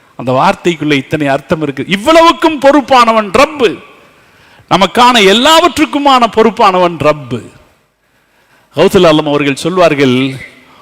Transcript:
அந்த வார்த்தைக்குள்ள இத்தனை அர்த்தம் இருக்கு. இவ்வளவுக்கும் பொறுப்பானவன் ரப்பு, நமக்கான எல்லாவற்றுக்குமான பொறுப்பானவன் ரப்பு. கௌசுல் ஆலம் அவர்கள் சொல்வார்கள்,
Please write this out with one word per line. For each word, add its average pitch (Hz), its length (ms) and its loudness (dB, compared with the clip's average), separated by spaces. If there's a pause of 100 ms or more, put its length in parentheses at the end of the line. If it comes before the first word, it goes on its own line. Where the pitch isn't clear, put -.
(160)
அந்த 127 160 -6
வார்த்தைக்குள்ள 151 640 -2
இத்தனை 143 340 -4
அர்த்தம் 143 340 -4
இருக்கு. 139 260 -6
இவ்வளவுக்கும் 320 760 0
பொறுப்பானவன் 240 680 2
ரப்பு, 262 460 0 (920)
நமக்கான 220 460 2
எல்லாவற்றுக்குமான 269 1120 0 (100)
பொறுப்பானவன் 185 640 0
ரப்பு. 139 440 -4 (1300)
கௌசுல் 180 300 2
ஆலம் 156 220 2
அவர்கள் 143 280 -2
சொல்வார்கள், 139 800 0 (460)